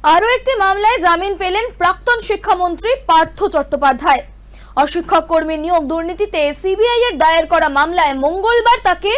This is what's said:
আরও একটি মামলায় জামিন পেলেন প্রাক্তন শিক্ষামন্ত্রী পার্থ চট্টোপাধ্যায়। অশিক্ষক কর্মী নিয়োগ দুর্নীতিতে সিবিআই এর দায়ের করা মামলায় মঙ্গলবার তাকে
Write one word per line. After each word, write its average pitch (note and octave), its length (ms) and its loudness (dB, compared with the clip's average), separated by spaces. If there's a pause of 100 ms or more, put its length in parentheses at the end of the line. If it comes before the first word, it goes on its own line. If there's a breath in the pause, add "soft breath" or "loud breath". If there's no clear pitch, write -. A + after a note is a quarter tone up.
আরও E4+ 260 4
একটি B4+ 260 0
মামলায় G4+ 440 2
জামিন F4 360 0
পেলেন G4 300 -2 (120)
প্রাক্তন F#4 420 0
শিক্ষামন্ত্রী G4+ 720 -2 (160)
পার্থ D#4+ 400 2
চট্টোপাধ্যায়। C#4+ 720 0 (540 soft breath)
অশিক্ষক D#4+ 500 0
কর্মী D#4+ 320 -2
নিয়োগ E4 260 0
দুর্নীতিতে E4 580 -4 (120)
সিবিআই G#4+ 520 0
এর A4 120 -4
দায়ের D#4+ 300 2
করা E4 220 0
মামলায় D4+ 460 0
মঙ্গলবার A4 680 2
তাকে F#4+ 340 0